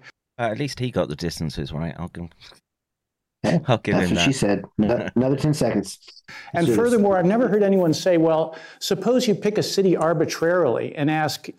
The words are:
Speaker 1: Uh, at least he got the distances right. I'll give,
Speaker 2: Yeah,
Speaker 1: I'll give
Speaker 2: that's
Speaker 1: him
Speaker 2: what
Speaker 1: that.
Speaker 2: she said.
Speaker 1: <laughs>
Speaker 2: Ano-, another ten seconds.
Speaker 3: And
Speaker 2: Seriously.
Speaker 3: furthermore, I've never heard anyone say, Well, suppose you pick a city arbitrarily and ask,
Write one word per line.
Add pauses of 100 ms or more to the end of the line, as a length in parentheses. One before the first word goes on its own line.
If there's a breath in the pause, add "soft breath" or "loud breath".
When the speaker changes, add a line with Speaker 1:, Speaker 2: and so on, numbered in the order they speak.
(380 loud breath)
Speaker 1:
Uh,
at
least
he
got
the
distances
right.
I'll
give, (1120 loud breath)
Speaker 2:
Yeah,
Speaker 1:
I'll
give
Speaker 2:
that's
Speaker 1:
him
Speaker 2:
what
Speaker 1:
that.
Speaker 2:
she
said.
Speaker 1:
<laughs>
Speaker 2:
Ano-,
another
ten
seconds. (560 loud breath)
Speaker 3:
And
Speaker 2:
Seriously.
Speaker 3:
furthermore,
I've
never
heard
anyone
say,
Well, (220 loud breath)
suppose
you
pick
a
city
arbitrarily
and
ask, (100)